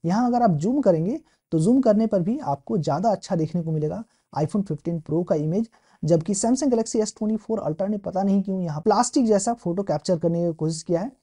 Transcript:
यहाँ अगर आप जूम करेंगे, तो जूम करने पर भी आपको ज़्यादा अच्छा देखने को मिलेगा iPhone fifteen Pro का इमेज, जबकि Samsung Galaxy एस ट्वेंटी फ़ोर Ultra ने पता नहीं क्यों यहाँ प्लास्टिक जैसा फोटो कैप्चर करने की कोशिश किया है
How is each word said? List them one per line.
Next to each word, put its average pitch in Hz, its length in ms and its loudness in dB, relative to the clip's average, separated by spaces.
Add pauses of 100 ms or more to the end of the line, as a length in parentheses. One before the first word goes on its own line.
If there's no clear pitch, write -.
यहाँ 208 220 2
अगर 240 160 2
आप 220 80 4
जूम 196 300 0
करेंगे, 190 400 2 (320)
तो 165 60 2
जूम 233 220 4
करने 220 260 4
पर 202 160 0
भी 226 160 -2
आपको 208 400 -4
ज़्यादा 160 320 0
अच्छा 190 260 -2
देखने 160 260 -2
को 160 100 -4
मिलेगा 156 300 -4 (360)
iPhone 196 260 -2
fifteen 165 380 -6
Pro 165 260 -2
का 185 60 2
इमेज, 160 340 -2 (340)
जबकि 165 320 2
Samsung 254 380 0
Galaxy 226 300 0
एस 214 160 -4
ट्वेंटी 220 180 -2
फ़ोर 220 240 -4 (100)
Ultra 190 180 -4
ने 208 100 -2
पता 185 240 -4
नहीं 196 200 2
क्यों 190 180 -4
यहाँ 160 200 -4
प्लास्टिक 233 460 2
जैसा 214 280 2
फोटो 180 280 -4
कैप्चर 165 360 0
करने 170 280 0
की 170 80 0
कोशिश 160 280 -4
किया 170 180 0
है 247 120 -6 (100)